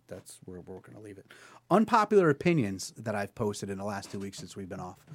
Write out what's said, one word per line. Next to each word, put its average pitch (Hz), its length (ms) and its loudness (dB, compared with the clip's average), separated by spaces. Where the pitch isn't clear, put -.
that's - 380 -16
where 90 160 -14
we're 92 200 -16
gonna - 200 -20
leave 104 180 -18
it. - 80 -20
Unpopular 208 600 6
opinions 135 680 0
that 110 160 -6
I've 101 200 -6
posted 104 360 -4
in 98 80 -6
the 98 60 -8
last 98 280 -8
two 107 60 -8
weeks 98 200 -10
since 95 160 -16
we've 98 140 -12
been 95 120 -10
off. 90 180 -14